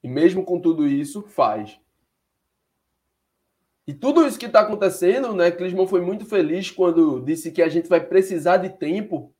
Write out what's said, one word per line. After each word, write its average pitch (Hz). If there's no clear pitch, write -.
E 131
mesmo 175
com 180
tudo 160
isso, 143
faz. 107
E 147
tudo 285
isso 254
que 220
tá 214
acontecendo, 214
né, 175
Clisman 180
foi 190
muito 202
feliz 185
quando 165
disse 160
que -
a 160
gente 165
vai 175
precisar 180
de 185
tempo 175